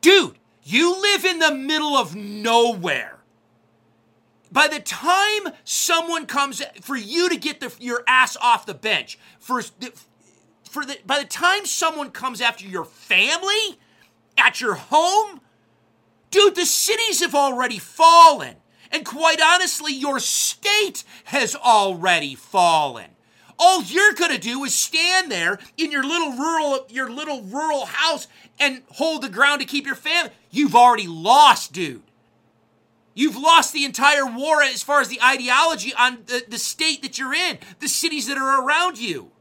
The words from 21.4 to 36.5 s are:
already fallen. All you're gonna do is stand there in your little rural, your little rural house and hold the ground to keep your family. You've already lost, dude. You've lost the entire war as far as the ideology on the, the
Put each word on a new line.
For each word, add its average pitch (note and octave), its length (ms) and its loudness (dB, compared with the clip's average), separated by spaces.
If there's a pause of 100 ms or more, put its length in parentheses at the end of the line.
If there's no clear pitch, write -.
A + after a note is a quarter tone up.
already F3+ 800 0
fallen. D3+ 720 0 (480)
All F4+ 240 4
you're F#4+ 320 2
gonna D#4+ 240 -2
do A#3+ 260 -8
is C4+ 120 -4
stand F4 560 -2
there F3+ 260 -2 (200)
in D4+ 140 -4
your C#4 120 -2
little D#4 300 -4
rural, C#4+ 560 -2
your B3+ 200 -6
little C#4 320 -10
rural C4+ 460 -6
house C#4+ 400 -4 (320)
and C4+ 320 -2
hold D4+ 320 -4
the C4 60 -8
ground C#4 320 0
to - 60 -8
keep C#4 200 -6
your C4+ 80 -6
family. D#4+ 360 -4 (200)
You've A#3 240 0
already A#3+ 320 6
lost, G#3 680 4
dude. D3 300 -8 (1120)
You've A#3 220 -2
lost D#4 360 4
the C#4+ 120 -4
entire C#4 400 0
war C#4+ 380 0
as C4 180 -2
far C#4+ 180 0
as B3 80 -2
the A3+ 140 -8
ideology B3+ 720 0
on A#3+ 320 -2
the, B3 220 -6
the A3+ 100 -12